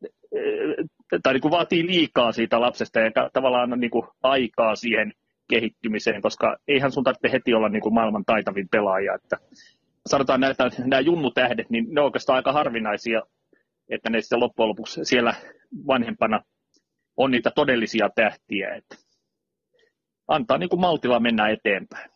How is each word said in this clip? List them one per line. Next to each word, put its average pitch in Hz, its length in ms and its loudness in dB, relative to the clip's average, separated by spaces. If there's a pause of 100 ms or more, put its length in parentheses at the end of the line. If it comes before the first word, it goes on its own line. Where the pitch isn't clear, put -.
(320)
eh, - 920 -4
tai 131 100 4
niin 131 80 2
kuin 151 120 0
vaatii 170 340 0
liikaa 143 460 2
siitä 117 280 0
lapsesta 117 400 0
ja 110 120 2
ka-, 131 200 0
tavallaan 123 400 2
on 123 80 -2
niin 117 100 -2
kuin 117 160 -2 (160)
aikaa 120 540 2
siihen 107 360 -2 (380)
kehittymiseen, 113 720 -2
koska - 340 0 (120)
eihän 139 240 0
sun 131 120 -2
tarvitse 127 280 0
heti 123 220 0
olla 110 140 2
niin 104 140 -2
kuin 110 120 0
maailman 107 300 0
taitavin 101 440 -2
pelaaja. 98 460 0
Että - 220 -8 (720)
sanotaan 135 340 2
näitä, 135 380 0
nämä 131 220 2
junnutähdet, 127 720 0
niin 117 180 -2
ne 147 120 0
on 147 40 4
oikeastaan 131 320 0
aika 131 160 0
harvinaisia, 113 720 -2 (640)
että 117 220 -6
ne 113 100 0
sitten 120 200 0
loppujen 120 280 0
lopuksi 107 360 -8
siellä 120 300 2 (520)
vanhempana 117 540 0 (760)
on 131 140 2
niitä 120 240 0
todellisia 117 600 0
tähtiä, 101 600 -2
että - 220 -18 (1300)
antaa 139 300 0
niin 175 120 -4
kuin 180 100 0
maltilla 139 400 2
mennä 113 280 2
eteenpäin. - 680 -4